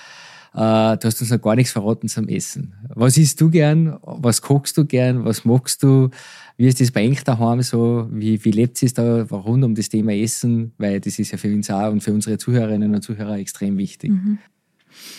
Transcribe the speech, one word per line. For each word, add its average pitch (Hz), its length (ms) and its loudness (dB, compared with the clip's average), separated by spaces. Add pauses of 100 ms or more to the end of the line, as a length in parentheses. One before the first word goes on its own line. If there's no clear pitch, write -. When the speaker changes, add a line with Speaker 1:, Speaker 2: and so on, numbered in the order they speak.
(540)
Speaker 1:
Äh, 110 420 2
du - 80 -6
hast 113 160 -2
uns 117 100 -4
noch 117 120 2
gar 110 120 2
nichts 127 180 2
verraten 110 360 -2
zum 110 200 -6
Essen. 92 460 -8 (140)
Was 127 300 2
isst 156 240 4
du 160 80 6
gern? 156 520 2
Was 127 400 -2
kochst - 360 0
du 147 80 4
gern? 127 400 0
Was 110 180 -2
magst 127 380 0
du? 135 260 6 (480)
Wie 123 100 4
ist 127 140 4
das 123 100 4
bei 110 180 0
euch 139 160 -2
daheim 117 380 0
so? 117 480 0
Wie, 110 340 -2
wie 113 60 2
lebt 110 320 0
es 127 100 2
da 117 300 0
rund 107 420 -2
um 117 120 0
das 110 120 -4
Thema 110 240 0
Essen? 113 640 -2
Weil 101 240 -2
das 98 200 -6
ist 101 100 -6
ja 98 80 -10
für 104 160 -4
uns 104 160 -4
auch 104 220 -2
und 104 100 -2
für 104 100 -2
unsere 107 240 -2
Zuhörerinnen 107 580 -2
und 101 80 -2
Zuhörer 104 360 -8
extrem 101 400 -6
wichtig. - 320 -6
Speaker 2:
Mhm. 208 280 0 (800)